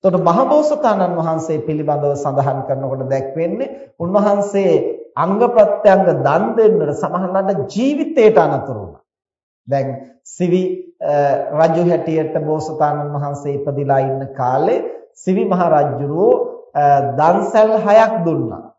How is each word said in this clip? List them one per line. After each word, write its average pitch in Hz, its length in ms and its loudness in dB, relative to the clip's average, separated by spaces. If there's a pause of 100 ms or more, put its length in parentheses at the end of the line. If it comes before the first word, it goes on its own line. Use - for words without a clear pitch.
එතකොට 185 200 2
මහබෝසතාණන් 233 920 2
වහන්සේ 160 420 -4
පිළිබඳව 147 540 -2
සඳහන් 135 500 -2
කරනකොට 135 420 -4
දැක්වෙන්නේ 165 680 -4 (220)
උන්වහන්සේ 196 800 0 (380)
අංග 175 220 -2 (100)
ප්‍රත්‍යංග 202 600 4 (100)
දන් 143 360 0
දෙන්නට 185 420 2
සමහරවිට 185 760 -2
ජීවිතයට 254 680 2
අනතුරු 139 420 -2
වුණා. 92 240 -16 (640)
දැන් 135 200 0 (360)
සිවි, 180 400 0 (360)
අ, 156 140 -2 (440)
රජු 165 280 2
හැටියට 156 540 -2
බෝසතාණන් 147 720 -2
වහන්සේ 143 400 -6
ඉපදිලා 139 480 -2
ඉන්න 135 300 -4
කාලේ 139 480 0 (320)
සිවි - 340 -2
මහ 185 240 0
රජුරෝ, 147 640 2 (380)
අ, 147 120 0 (280)
දන්සැල් 202 680 2
හයක් 214 440 4
දුන්නා. 135 420 -4 (160)